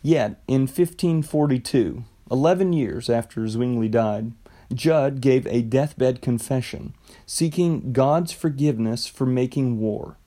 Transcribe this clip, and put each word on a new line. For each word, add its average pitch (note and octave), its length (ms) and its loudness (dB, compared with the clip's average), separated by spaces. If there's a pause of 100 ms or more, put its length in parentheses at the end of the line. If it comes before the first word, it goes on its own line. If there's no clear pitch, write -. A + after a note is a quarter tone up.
Yet, C3 460 0
in C3 200 2
fifteen E3+ 540 0
forty-two, C3 800 0 (280)
eleven F3+ 400 2
years A#2+ 380 -2
after A2+ 380 -2
Zwingli A#2 420 0
died, A2 420 0 (420)
Judd C#3 480 0
gave C3 260 4
a A#2+ 140 0
deathbed B2+ 600 0
confession, - 720 -4 (320)
seeking E3 680 0
God's D3 380 2
forgiveness C3 760 -2
for - 180 -4
making B2+ 540 0
war. G#2+ 480 -4